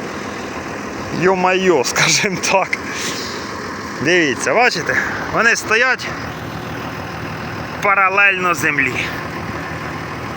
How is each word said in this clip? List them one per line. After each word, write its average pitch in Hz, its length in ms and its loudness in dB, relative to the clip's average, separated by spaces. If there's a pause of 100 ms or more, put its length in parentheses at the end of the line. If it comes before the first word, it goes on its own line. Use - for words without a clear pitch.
(1200)
йо-майо, 185 640 4
скажімо - 520 2 (160)
так. 185 160 4 (1300)
Дивіться, 151 520 2
бачите? 175 420 2 (360)
Вони 208 240 4
стоять 233 500 0 (1800)
паралельно 196 720 6
землі. 143 400 2 (1400)